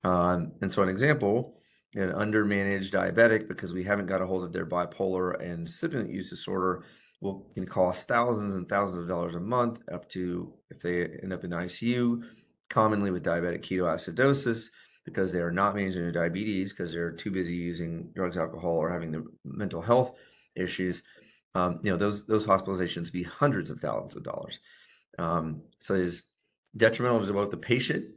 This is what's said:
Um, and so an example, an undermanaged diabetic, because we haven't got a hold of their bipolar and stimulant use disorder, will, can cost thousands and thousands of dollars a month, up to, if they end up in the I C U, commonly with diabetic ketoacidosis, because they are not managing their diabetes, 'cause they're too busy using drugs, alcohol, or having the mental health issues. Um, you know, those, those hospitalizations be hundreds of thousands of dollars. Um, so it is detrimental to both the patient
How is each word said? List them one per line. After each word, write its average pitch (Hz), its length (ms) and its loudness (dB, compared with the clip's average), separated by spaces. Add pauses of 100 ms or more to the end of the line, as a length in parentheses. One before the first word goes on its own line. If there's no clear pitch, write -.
Um, 87 580 2
and 95 100 -2
so 104 100 2
an 92 80 4
example, 110 680 2 (380)
an 95 160 0
undermanaged 101 800 2
diabetic, 104 560 6
because 90 260 -8
we 90 100 -4
haven't 101 240 0
got 92 140 0
a 92 40 0
hold 92 180 -2
of 85 100 -8
their 87 120 -2
bipolar 90 760 -2
and 85 280 -6
stimulant 143 420 -4
use 92 180 -6
disorder, 92 540 -2 (360)
will, 98 340 -8
can 92 140 -6
cost 90 400 2
thousands 113 480 4
and 90 120 -4
thousands 98 320 2
of 85 80 -6
dollars 87 280 0
a 87 40 -4
month, 117 400 0 (120)
up 87 180 -8
to, 90 440 -4 (160)
if - 100 -20
they 87 260 0 (160)
end 95 120 -6
up 87 100 -8
in 87 80 -6
the 85 60 -4
I 87 100 -4
C 117 260 -2
U, 120 300 2 (460)
commonly 107 420 4
with 90 120 -2
diabetic 85 380 0
ketoacidosis, 113 1080 2 (360)
because 95 260 -2
they 87 80 0
are 85 120 0
not 98 240 2
managing 92 260 -2
their 85 100 -2
diabetes, 95 640 -2
'cause 87 180 -6
they're 85 200 -4
too 82 180 -8
busy 92 240 -2
using 85 640 -6
drugs, 90 220 -2
alcohol, 82 380 -2
or 80 140 2
having 85 220 -4
the 80 140 -6 (200)
mental 98 360 -6
health 120 360 2 (380)
issues. 92 480 -4 (500)
Um, 90 300 0
you 104 80 2
know, 87 60 2
those, 101 280 0
those 107 200 2
hospitalizations 95 680 0
be 90 120 -4
hundreds 104 460 0
of - 100 -10
thousands - 360 -4
of - 80 -12
dollars. - 360 -10 (600)
Um, 80 440 -2 (160)
so - 160 0
it 92 60 4
is 87 220 -2 (540)
detrimental 117 480 4
to 98 80 -2
both 101 180 0
the - 60 -6
patient - 480 0 (120)